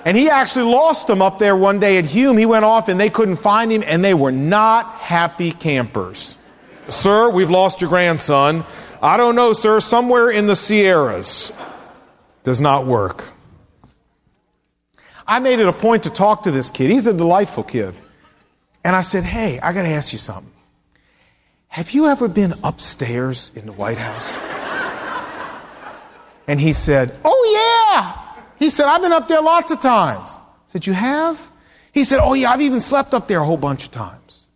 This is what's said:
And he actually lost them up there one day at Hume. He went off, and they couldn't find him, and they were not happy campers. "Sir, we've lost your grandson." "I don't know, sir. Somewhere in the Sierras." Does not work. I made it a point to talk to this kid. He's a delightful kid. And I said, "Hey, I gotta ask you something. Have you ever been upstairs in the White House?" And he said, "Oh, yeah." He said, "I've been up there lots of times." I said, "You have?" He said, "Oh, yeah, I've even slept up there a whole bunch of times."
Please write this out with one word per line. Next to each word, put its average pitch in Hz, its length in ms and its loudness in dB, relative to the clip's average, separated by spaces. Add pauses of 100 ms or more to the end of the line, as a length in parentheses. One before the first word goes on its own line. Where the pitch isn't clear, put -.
And 185 140 2
he 302 140 4
actually 254 340 0
lost 294 400 2
them 196 160 2
up 190 160 2
there 202 180 4
one 196 240 2
day 190 200 2
at 170 60 -2
Hume. 226 320 2
He 220 100 4
went 220 180 4
off, 220 240 2
and 185 100 -2
they 208 120 2
couldn't 208 240 0
find 220 360 0
him, 214 140 0
and 160 180 0
they 196 120 4
were 135 160 0
not 214 640 0
happy 170 560 -2
campers. 120 880 -6 (500)
"Sir, 214 420 2
we've 180 220 0
lost 185 300 2
your 170 100 -4
grandson." 160 720 2 (360)
"I 160 180 2
don't 240 180 2
know, 240 180 4
sir. 214 260 2
Somewhere 240 520 2
in 208 160 0
the 202 80 2
Sierras." 170 1000 0 (920)
Does 127 160 -2
not 139 280 2
work. 107 380 -2 (2000)
I 220 120 2
made 254 200 2
it 214 80 4
a 175 60 2
point 220 300 0
to 160 60 -4
talk 208 340 0
to 180 80 0
this 135 200 -2
kid. 131 180 0
He's 226 160 2
a 226 80 2
delightful 175 480 0
kid. 101 320 -6 (920)
And 180 120 0
I 185 60 0
said, 180 220 -4
"Hey, 180 380 -6
I 175 120 -4
gotta 180 160 -4
ask 151 220 -4
you 110 60 -8
something. - 340 -12 (1160)
Have - 240 -12
you 302 160 2
ever 269 200 0
been 180 360 0
upstairs 123 880 -6
in 107 140 -18
the 107 40 -16
White 101 280 -8
House?" 113 400 -10 (2000)
And 143 120 -2
he 151 140 2
said, 131 500 0
"Oh, 453 680 2
yeah." 196 200 -2 (440)
He 294 140 0
said, 285 160 0
"I've 330 160 2
been 349 100 2
up 320 140 0
there 320 140 2
lots 330 300 2
of 320 80 -6
times." 175 520 0
I - 100 -20 (240)
said, - 220 -8
"You 190 60 0
have?" 294 440 -2 (540)
He 285 120 0
said, 262 160 0
"Oh, - 140 2
yeah, 262 180 2
I've 269 100 2
even 262 180 0
slept 269 340 -2
up 240 140 -2
there 175 140 0
a 147 40 -2
whole 156 120 0
bunch 139 280 -4
of - 60 -20
times." - 640 -16